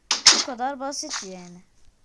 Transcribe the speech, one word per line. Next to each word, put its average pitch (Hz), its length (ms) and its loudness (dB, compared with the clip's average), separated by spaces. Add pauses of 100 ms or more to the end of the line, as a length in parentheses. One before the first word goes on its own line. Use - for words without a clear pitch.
(120)
Bu - 340 6
kadar 262 340 -6
basit 277 440 -8
yani. 180 400 -16 (420)